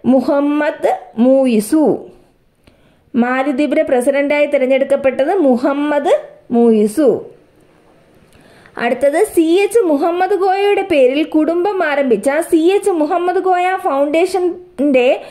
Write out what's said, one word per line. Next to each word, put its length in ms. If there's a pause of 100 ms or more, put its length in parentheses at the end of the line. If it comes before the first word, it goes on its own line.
മുഹമ്മദ് 920 (200)
മുയിസു. 920 (1080)
മാലദ്വീപിലെ 640
പ്രസിഡന്റായി 640
തിരഞ്ഞെടുക്കപ്പെട്ടത് 880
മുഹമ്മദ് 840 (300)
മുയിസു. 760 (1500)
അടുത്തത് 460 (100)
സി 60
എച്ച് 380
മുഹമ്മദ് 560
കോയയുടെ 480
പേരിൽ 400
കുടുംബം 640
ആരംഭിച്ച 460
സി 260
എച്ച് 340
മുഹമ്മദ് 480
കോയ 440
ഫൗണ്ടേഷന്റെ 1400 (100)